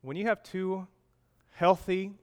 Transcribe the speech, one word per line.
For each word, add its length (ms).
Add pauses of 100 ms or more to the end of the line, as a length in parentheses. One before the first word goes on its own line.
When 120
you 120
have 160
two 420 (680)
healthy 580 (120)